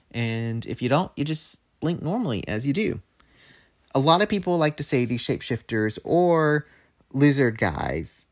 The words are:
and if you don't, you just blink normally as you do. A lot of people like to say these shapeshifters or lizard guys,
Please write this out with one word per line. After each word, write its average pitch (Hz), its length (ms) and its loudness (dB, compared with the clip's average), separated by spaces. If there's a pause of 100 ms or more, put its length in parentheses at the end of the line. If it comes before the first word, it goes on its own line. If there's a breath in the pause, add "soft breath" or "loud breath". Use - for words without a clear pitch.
(100)
and 113 560 -4
if - 160 -8
you 123 60 0
don't, 160 260 2
you 143 100 -4
just - 360 -4 (180)
blink 165 240 -4
normally 160 460 -2
as 110 180 -4
you 143 60 0
do. 190 280 -2 (920 soft breath)
A 135 60 2
lot 165 200 6
of 208 80 2
people 180 300 0
like 151 200 2
to 147 40 -6
say 127 220 0
these 120 200 -4
shapeshifters 110 800 -2
or 160 640 2 (460 soft breath)
lizard 135 440 4
guys, - 760 -4